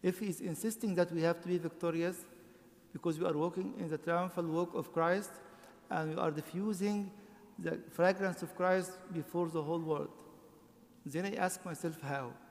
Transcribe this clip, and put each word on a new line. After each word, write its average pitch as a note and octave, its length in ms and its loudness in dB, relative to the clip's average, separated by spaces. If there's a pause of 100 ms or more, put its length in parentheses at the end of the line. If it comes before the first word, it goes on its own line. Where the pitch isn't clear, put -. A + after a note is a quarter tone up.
If F3+ 180 2
he G#3 80 0
is E3+ 120 -2
insisting G#3+ 540 -2
that F3 180 4
we E3+ 100 0
have E3 200 4
to F3 60 -6
be F3+ 100 2
victorious E3 640 -2 (680)
because D#3+ 260 -2
we F3 80 0
are D#3+ 100 2
walking F3 420 0
in F3 100 -4
the D#3 100 -2
triumphal F3 480 0
walk E3+ 280 0
of - 180 -2
Christ F3 380 2 (600)
and D#3+ 200 0
we D#3 60 -2
are - 140 2
diffusing G3 800 -2 (480)
the E3 200 -2 (120)
fragrance F#3 520 4
of E3+ 120 -8
Christ F#3 380 4 (200)
before E3+ 360 0
the D#3+ 140 0
whole E3 180 0
world, D#3 300 0 (960)
then D#3 220 -2
I G3 80 -2
ask - 300 0
myself, E3 360 -4
how? C#3 340 -4 (160)